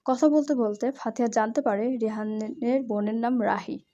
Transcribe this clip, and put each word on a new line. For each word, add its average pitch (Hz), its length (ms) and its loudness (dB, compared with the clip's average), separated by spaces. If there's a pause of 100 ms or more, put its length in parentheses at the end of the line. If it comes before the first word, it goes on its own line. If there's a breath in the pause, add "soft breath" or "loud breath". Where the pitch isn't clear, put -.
কথা 262 240 4
বলতে 294 260 4
বলতে 226 380 0
ফাতেহা 233 360 -2
জানতে 220 340 0
পারে 233 340 0
রিহানের 220 840 -2
বোনের 214 320 -2
নাম 233 280 0
রাহি - 520 -2